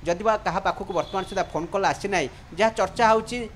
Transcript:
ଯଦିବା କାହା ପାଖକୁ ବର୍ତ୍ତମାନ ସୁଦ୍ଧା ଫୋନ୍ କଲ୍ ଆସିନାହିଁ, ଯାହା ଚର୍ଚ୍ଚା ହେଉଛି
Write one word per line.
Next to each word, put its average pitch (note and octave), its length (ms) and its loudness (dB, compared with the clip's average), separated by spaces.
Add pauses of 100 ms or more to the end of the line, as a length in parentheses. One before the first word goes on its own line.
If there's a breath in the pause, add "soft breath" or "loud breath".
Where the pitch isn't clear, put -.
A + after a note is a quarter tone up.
ଯଦିବା F#3+ 280 2 (120)
କାହା F3+ 160 0
ପାଖକୁ F#3 320 -2
ବର୍ତ୍ତମାନ F3+ 320 -2
ସୁଦ୍ଧା F#3 260 -2
ଫୋନ୍ D#3+ 220 -4
କଲ୍ G3 180 2
ଆସିନାହିଁ, F3 360 0 (260 loud breath)
ଯାହା G#3 240 2
ଚର୍ଚ୍ଚା A3 320 2
ହେଉଛି A3+ 280 2 (180)